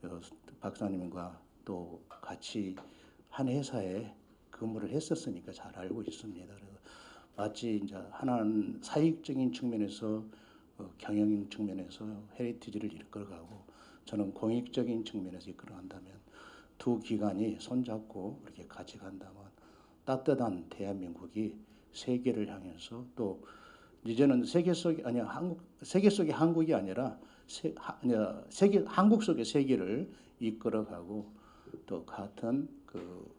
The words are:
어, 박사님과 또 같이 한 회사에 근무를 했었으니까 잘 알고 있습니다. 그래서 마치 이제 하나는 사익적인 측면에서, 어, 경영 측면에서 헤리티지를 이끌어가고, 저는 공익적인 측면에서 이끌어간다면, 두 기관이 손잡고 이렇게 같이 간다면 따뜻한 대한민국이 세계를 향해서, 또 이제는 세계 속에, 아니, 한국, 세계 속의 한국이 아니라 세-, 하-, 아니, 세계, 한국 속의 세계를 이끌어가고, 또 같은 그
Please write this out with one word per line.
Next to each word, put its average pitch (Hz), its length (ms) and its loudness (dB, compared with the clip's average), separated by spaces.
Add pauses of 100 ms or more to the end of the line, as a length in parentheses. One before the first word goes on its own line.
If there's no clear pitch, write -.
어, 87 160 -10 (400)
박사님과 90 800 -6 (220)
또 87 440 -8
같이 - 680 -6 (540)
한 135 180 0
회사에 110 680 -2 (360)
근무를 110 400 -6
했었으니까 127 640 -2
잘 - 240 -14
알고 95 280 -6
있습니다. 95 420 -10
그래서 101 260 -18 (640)
마치 107 480 0
이제 95 120 -6 (160)
하나는 110 720 2
사익적인 147 680 2
측면에서, 107 720 0 (540)
어, 95 200 -10
경영 104 520 2
측면에서 104 560 -6 (340)
헤리티지를 110 540 -4
이끌어가고, 101 720 -14 (400)
저는 101 280 -2
공익적인 120 680 0
측면에서 92 460 -8
이끌어간다면, 92 640 -14 (640)
두 120 220 2
기관이 107 600 0
손잡고 110 840 -4
이렇게 - 240 -16
같이 - 300 -14
간다면 95 380 -14 (680)
따뜻한 127 640 2
대한민국이 95 840 -6 (360)
세계를 120 580 0
향해서, 95 560 -12 (100)
또 101 260 -2 (640)
이제는 123 400 6
세계 175 280 4
속에, 160 300 2
아니, 120 160 0
한국, 160 420 -2 (200)
세계 196 280 6
속의 190 220 4
한국이 160 420 4
아니라 107 440 0 (300)
세-, - 300 -4
하-, - 240 -10
아니, 123 120 4 (360)
세계, 202 360 6
한국 208 380 8
속의 120 220 4
세계를 131 680 4 (280)
이끌어가고, 107 840 -2 (640)
또 85 180 -6
같은 113 640 -4 (160)
그 - 140 -12 (400)